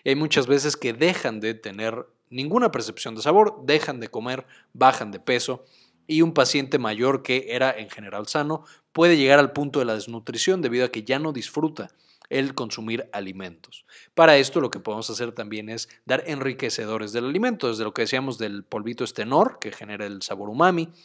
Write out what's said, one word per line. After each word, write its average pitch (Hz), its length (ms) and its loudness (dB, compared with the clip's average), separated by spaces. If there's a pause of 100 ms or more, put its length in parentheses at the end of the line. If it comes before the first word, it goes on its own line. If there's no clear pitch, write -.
Y 135 60 -2
hay 135 80 4
muchas 147 300 2
veces 139 300 2
que 120 160 -4
dejan 135 460 0
de 110 160 -4
tener 110 520 -8 (240)
ninguna 160 400 0
percepción 113 440 -8
de 110 80 -10
sabor, 185 420 4
dejan 143 360 0
de 113 80 -10
comer, 123 380 -8 (260)
bajan 127 400 4
de 95 80 -12
peso. 123 440 -2 (440)
Y 156 140 4
un 165 120 4
paciente 135 440 2
mayor 123 440 0
que 131 260 -2
era 127 220 0
en 107 200 -10
general 104 380 -12
sano 151 360 -4 (280)
puede 170 240 8
llegar 139 240 8
al 135 120 4
punto 143 280 -2
de 127 40 2
la 113 100 0
desnutrición 117 680 -2
debido 123 220 0
a 123 60 -2
que 113 120 -8
ya 127 160 -2
no 156 140 -4
disfruta 147 580 -6 (380)
el 135 260 -2
consumir 113 580 -8
alimentos. 95 760 -12 (280)
Para 160 220 8
esto 135 240 2
lo 123 100 -2
que 95 100 -10
podemos 110 300 -8
hacer 117 220 -6
también 107 360 -10
es 113 200 -10 (160)
dar 135 220 -2
enriquecedores 117 840 -6
del 120 140 -4
alimento, 190 420 -2
desde 113 160 -4
lo 107 100 -6
que 120 80 -2
decíamos 131 360 -2
del 101 260 -8
polvito 117 400 -6
estenor, 135 560 0
que 104 100 -10
genera 104 360 -12
el 98 160 -10
sabor 101 260 -8
umami, 165 440 0 (120)